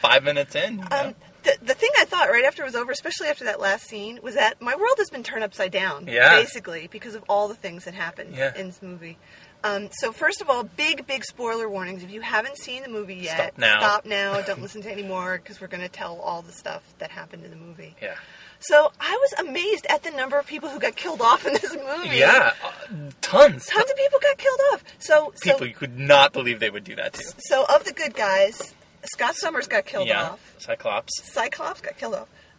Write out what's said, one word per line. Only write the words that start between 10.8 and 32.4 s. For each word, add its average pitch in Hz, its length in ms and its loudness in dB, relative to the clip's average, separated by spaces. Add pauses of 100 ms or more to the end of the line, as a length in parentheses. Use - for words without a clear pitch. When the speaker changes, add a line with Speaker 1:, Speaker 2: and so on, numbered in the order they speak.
Speaker 2:
big 269 200 -6
spoiler 226 440 -6
warnings. 185 320 -8
If 180 100 -16
you 214 100 -14
haven't 254 360 -2
seen 254 260 -12
the 269 60 -14
movie 208 260 -10
yet, 175 200 -8
Speaker 1:
Stop - 220 -2
now. 107 220 4
Speaker 2:
stop 208 260 2
now. 202 360 -2
Speaker 1:
<laughs> 196 60 -8
Speaker 2:
Don't 196 140 -6
listen 208 220 -14
to 214 80 -12
any 202 120 -10
more, 185 360 -6
'cause 190 200 -20
we're 185 80 -16
gonna 180 220 -10
tell 175 320 -12
all 170 200 -6
the 170 120 -20
stuff - 280 -12 (180)
that 156 120 -12
happened 165 320 -18
in 175 80 -20
the 160 60 -20
movie. 160 440 -20
Speaker 1:
Yeah. 95 140 -10 (480)
Speaker 2:
So 302 360 6
I 359 220 -2
was 539 120 2 (140)
amazed 349 420 -2
at - 140 0
the 330 80 -10
number 269 260 -2
of 285 80 -2
people 302 240 -10
who 277 100 -10
got - 160 -2
killed 330 260 -8
off 247 260 6
in 523 60 0
this 392 220 -2
movie. 285 420 -4
Speaker 1:
Yeah, 160 360 8 (100)
uh, - 80 -10 (500)
tons. 190 440 8
Speaker 2:
Tons 440 240 2
of 554 80 -4
people 554 220 4
got 554 180 2
killed 523 220 2 (140)
off. 392 100 -4 (160)
So, 302 360 2
so - 180 2
Speaker 1:
People 269 140 -2
you 113 60 -12
could 123 240 -12
not 139 340 8
believe 120 280 -2
they 110 100 0
would 101 140 -8
do 95 120 -16
that - 180 -6
to. - 260 -12
Speaker 2:
So 269 260 2
of - 200 6
the 349 80 -8
good 311 200 -6
guys, 196 600 0 (400)
Scott 262 220 -2
Summers 302 320 -6
got - 180 0
killed - 220 -4
Speaker 1:
Yeah. 110 240 0
Speaker 2:
off. - 280 -20
Speaker 1:
Cyclops. - 720 -6
Speaker 2:
Cyclops 285 500 -6
got - 160 -12
killed 226 180 -10
off. - 120 -10 (320)